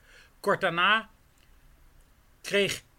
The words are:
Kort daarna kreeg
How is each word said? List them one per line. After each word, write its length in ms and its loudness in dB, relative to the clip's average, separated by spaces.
Kort 200 0
daarna 500 0
kreeg 420 -2